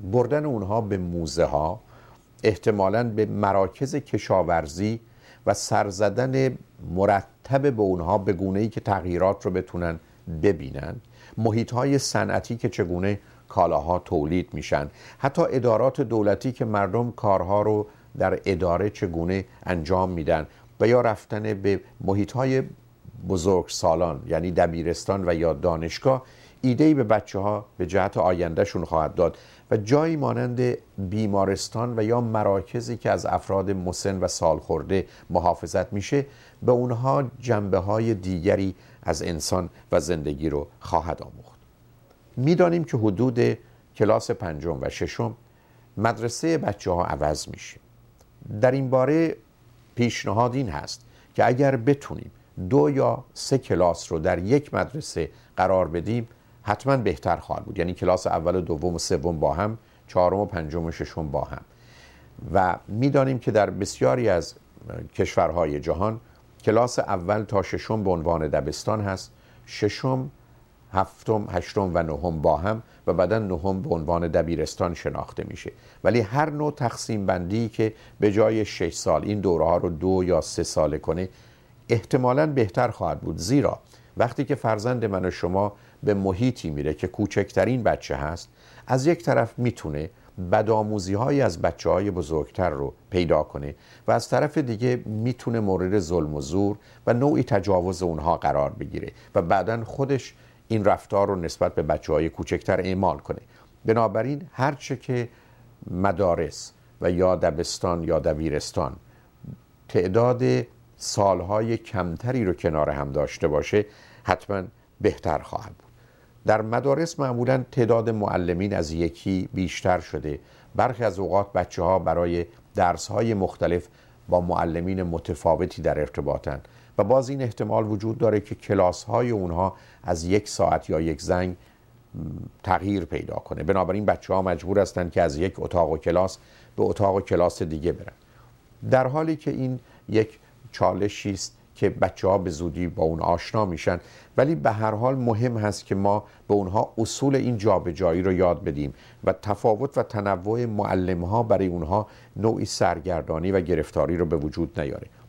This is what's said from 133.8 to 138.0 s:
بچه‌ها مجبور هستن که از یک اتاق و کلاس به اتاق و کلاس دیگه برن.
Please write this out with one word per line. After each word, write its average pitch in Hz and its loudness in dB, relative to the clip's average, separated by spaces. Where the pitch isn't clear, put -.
بچه‌ها 95 0
مجبور 90 0
هستن 90 0
که 90 2
از 76 0
یک 92 -2
اتاق 78 0
و 80 0
کلاس 87 0
به 107 2
اتاق 98 2
و 98 2
کلاس 87 2
دیگه 80 -2
برن. - -10